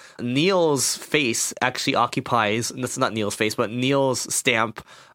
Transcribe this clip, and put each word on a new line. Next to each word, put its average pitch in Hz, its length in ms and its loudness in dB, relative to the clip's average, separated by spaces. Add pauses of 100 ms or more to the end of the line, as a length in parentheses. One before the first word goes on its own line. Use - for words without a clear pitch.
(200)
Neil's 147 800 2
face - 640 0
actually 127 340 0
occupies, 113 800 0
that's 127 220 -6
not 120 160 0
Neil's 104 220 -2
face, 107 200 0
but 110 160 0
Neil's 131 600 0
stamp 113 540 0 (300)